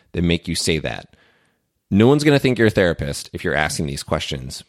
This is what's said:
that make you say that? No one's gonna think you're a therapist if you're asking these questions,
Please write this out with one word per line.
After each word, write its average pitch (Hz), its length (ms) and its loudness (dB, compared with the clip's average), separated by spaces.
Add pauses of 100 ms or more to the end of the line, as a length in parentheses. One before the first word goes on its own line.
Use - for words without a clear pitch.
(120)
that 87 100 -4
make 87 240 0
you 85 80 -4
say 82 240 -2
that? 55 380 -10 (760)
No 104 160 6
one's 147 180 4
gonna 143 140 4
think 127 180 0
you're 113 120 4
a - 20 2
therapist 80 600 -2
if - 120 -10
you're 82 100 -2
asking 76 320 -2
these 69 180 -8
questions, 69 640 -8